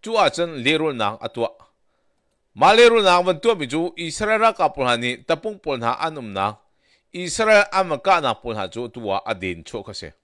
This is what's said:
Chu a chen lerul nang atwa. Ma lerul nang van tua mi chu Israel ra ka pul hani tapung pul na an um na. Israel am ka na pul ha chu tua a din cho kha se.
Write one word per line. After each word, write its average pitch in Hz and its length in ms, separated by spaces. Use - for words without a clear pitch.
Chu 220 160
a 190 120
chen 165 340
lerul 151 320
nang 110 240
atwa. 113 300
Ma 160 180
lerul 233 300
nang 175 220
van 180 140
tua 226 160
mi 151 120
chu 165 300
Israel 208 420
ra 226 140
ka 160 160
pul 135 160
hani 120 260
tapung 202 320
pul 139 180
na 117 140
an 156 260
um 110 160
na. 98 220
Israel 202 600
am 170 280
ka 185 200
na 131 140
pul 117 220
ha 98 120
chu 120 200
tua 104 380
a 113 80
din 90 300
cho 107 200
kha 101 100
se. 80 160